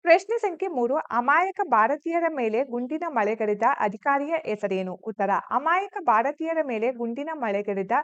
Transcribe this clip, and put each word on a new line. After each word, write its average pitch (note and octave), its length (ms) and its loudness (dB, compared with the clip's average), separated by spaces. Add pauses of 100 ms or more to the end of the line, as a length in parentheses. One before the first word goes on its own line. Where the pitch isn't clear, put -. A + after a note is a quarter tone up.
ಪ್ರಶ್ನೆ G4 320 4
ಸಂಖ್ಯೆ F#4+ 300 -2
ಮೂರು, B3+ 280 0 (160)
ಅಮಾಯಕ D4+ 480 2 (100)
ಭಾರತೀಯರ D4+ 600 2
ಮೇಲೆ A#3 340 0
ಗುಂಡಿನ B3+ 440 -4
ಮಳೆಗರೆದ G#3+ 580 0 (140)
ಅಧಿಕಾರಿಯ C#4 560 0 (100)
ಹೆಸರೇನು? F#3+ 480 -4 (120)
ಉತ್ತರ, G3+ 260 -2 (200)
ಅಮಾಯಕ F4 520 0
ಭಾರತೀಯರ C#4+ 600 2
ಮೇಲೆ A#3+ 280 0
ಗುಂಡಿನ A#3+ 420 -4
ಮಳೆಗರೆದ G3+ 720 -2